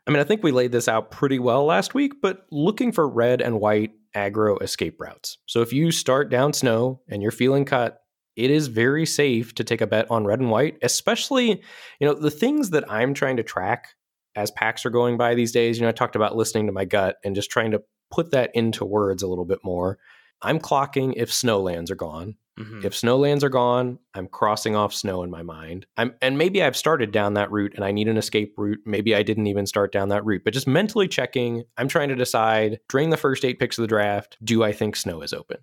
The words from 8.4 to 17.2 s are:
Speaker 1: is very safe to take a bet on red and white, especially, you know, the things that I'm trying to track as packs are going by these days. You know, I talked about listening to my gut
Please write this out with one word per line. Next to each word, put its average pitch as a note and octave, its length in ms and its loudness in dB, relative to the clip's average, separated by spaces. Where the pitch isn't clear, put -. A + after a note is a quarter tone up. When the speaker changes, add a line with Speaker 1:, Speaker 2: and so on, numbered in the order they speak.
Speaker 1:
is D3+ 180 2
very B2+ 380 2
safe C3 500 0
to A2 100 -4
take A2+ 160 -2
a A2 60 0
bet G#2+ 220 0
on A2+ 140 0
red G#2 160 0
and B2+ 100 0
white, C3 320 2
especially, A3+ 800 0
you C#3+ 80 2
know, D3 60 4
the D3+ 180 0
things B3+ 380 0
that D3+ 200 0
I'm A#2+ 240 0
trying C3 220 0
to A#2 80 -2
track G2+ 460 -4
as G#2 180 -4
packs - 340 -2
are A#2+ 60 -2
going A#2+ 260 2
by A#2+ 180 2
these A#2 160 0
days. A#2 260 2
You A#2 60 -2
know, A#2 60 4
I A2+ 40 0
talked A#2 220 -2
about G#2+ 220 2
listening G#2+ 300 0
to G2+ 40 -2
my F#2+ 140 -2
gut F#2+ 400 0